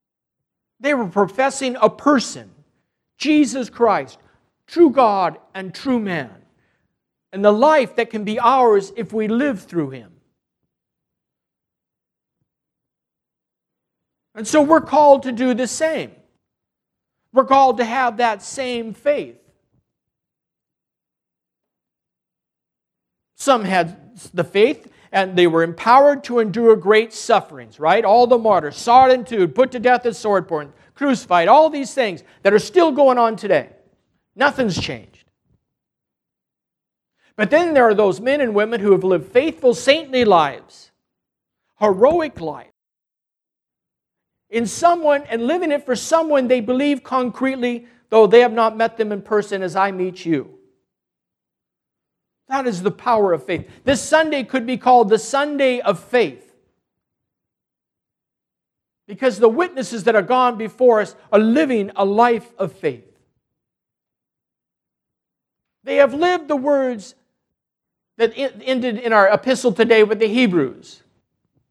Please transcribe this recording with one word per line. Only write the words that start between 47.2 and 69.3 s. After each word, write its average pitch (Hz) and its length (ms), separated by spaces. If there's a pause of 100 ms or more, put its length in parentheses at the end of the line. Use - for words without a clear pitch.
though 220 160
they 226 140
have 247 120
not 226 240
met 226 220
them 214 140
in 202 100
person 208 400
as 175 140
I 196 160
meet 185 320
you. 143 340 (1900)
That 262 180
is 185 160
the 196 80
power 214 420
of 160 140
faith. 175 200 (180)
This 262 180
Sunday 302 420
could 240 220
be 254 100
called 247 320
the 214 100
Sunday 277 640
of 196 180
faith, 185 560 (2500)
because 202 320
the 226 100
witnesses 254 560
that 220 100
are 208 60
gone 240 380
before 220 420
us - 160 (160)
are 202 60
living 226 580
a 202 80
life 226 540
of 190 160
faith. 123 320 (2750)
They 277 120
have 277 160
lived 330 360
the 294 80
words 262 580 (1040)
that 233 180
en-, 254 240
ended 254 380
in 240 160
our 202 180